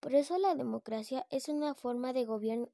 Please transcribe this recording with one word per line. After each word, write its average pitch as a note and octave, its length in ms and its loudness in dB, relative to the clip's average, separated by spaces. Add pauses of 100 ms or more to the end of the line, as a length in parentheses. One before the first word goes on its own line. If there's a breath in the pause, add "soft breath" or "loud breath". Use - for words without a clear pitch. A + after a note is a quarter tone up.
Por B3+ 120 -4
eso C#4+ 240 6
la F#4+ 180 4
democracia A3+ 720 -4
es - 180 -2
una D4 260 0
forma B3 380 -4
de B3 140 0
gobierno A3 480 -2